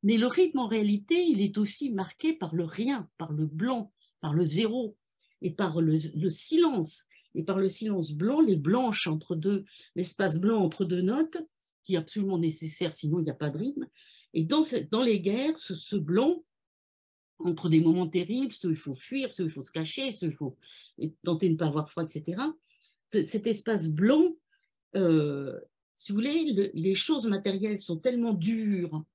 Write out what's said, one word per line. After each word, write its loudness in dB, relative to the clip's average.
Mais 4
le 4
rythme, 2
en 0
réalité, 2
il 4
est 0
aussi 0
marqué -2
par -4
le 0
rien, -4
par -6
le 0
blanc, -2
par -2
le 4
zéro, 0
et -2
par -2
le, 4
le 0
silence, 0
et -4
par -2
le 2
silence -4
blanc, 2
les 6
blanches 2
entre -2
deux, -2
l'espace -2
blanc 2
entre 0
deux -2
notes, 0
qui -4
est 2
absolument -2
nécessaire, -4
sinon -2
il -2
n'y -4
a -6
pas -4
de -8
rythme. -6
Et 0
dans 4
ce, -2
dans 0
les 4
guerres, 0
ce, -10
ce -6
blanc, 2
entre -2
des 6
moments 4
terribles, -2
ceux -4
où 2
il 0
faut -8
fuir, -6
ceux -4
où -2
il -4
faut -12
se -20
cacher, -4
ceux -6
où 0
il -6
faut -8
tenter 0
de 4
ne 0
pas 0
avoir -2
froid, -6
et -10
cetera, -6
ce, 2
cet -4
espace -2
blanc, 6
euh, 2
si -10
vous 0
voulez, 0
le, 2
les 2
choses 0
matérielles -2
sont -6
tellement 0
dures -2